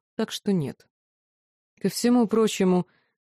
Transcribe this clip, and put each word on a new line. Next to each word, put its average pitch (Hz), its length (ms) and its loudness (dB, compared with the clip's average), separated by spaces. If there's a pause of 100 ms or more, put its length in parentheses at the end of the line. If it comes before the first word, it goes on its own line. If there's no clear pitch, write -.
(160)
так 220 160 -6
что - 200 -6
нет. 156 360 -4 (920)
Ко 196 100 -2
всему 240 380 2
прочему, 190 600 0 (340)